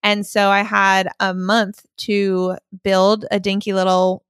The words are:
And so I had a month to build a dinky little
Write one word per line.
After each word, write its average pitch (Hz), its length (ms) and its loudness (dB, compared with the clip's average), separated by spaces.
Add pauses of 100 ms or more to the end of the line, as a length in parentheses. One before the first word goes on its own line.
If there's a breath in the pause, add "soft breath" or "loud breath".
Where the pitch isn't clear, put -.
And 208 220 -2
so 202 240 0
I 196 120 4
had 196 480 0 (100)
a 190 140 -2
month 196 520 -2 (120)
to 190 600 -2 (260)
build 196 480 2
a 202 80 0
dinky 196 340 -4
little 185 560 2